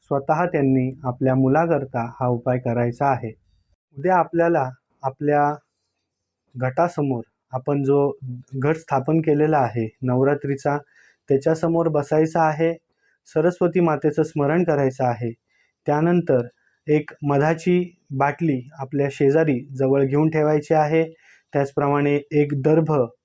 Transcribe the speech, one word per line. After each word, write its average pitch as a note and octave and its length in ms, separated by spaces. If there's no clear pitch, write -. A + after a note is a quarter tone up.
स्वतः D3+ 440
त्यांनी C3 580
आपल्या C3 300
मुलाकरता C3+ 840
हा B2+ 60
उपाय B2 320
करायचा A#2+ 480
आहे. B2+ 260
उद्या F3+ 180
आपल्याला E3 540
आपल्या D3 520
गटासमोर, C3+ 600
आपण C#3 300
जो C#3 300
गट D#3 120
स्थापन D3+ 420
केलेला D3+ 400
आहे A2+ 440
नवरात्रीचा, C#3 760
त्याच्यासमोर E3 600
बसायचं D#3+ 520
आहे, D#3+ 340
सरस्वती F3 540
मातेचं D#3 420
स्मरण D#3 420
करायचं C#3 400
आहे. A#2 280
त्यानंतर D#3 600
एक D3+ 220
मधाची D#3+ 720
बाटली C#3 580
आपल्या C#3 320
शेजारी C#3+ 580
जवळ C3+ 260
घेऊन D3 260
ठेवायची D3+ 440
आहे. D#3 300
त्याचप्रमाणे C#3+ 680
एक D3 320
दर्भ D#3 280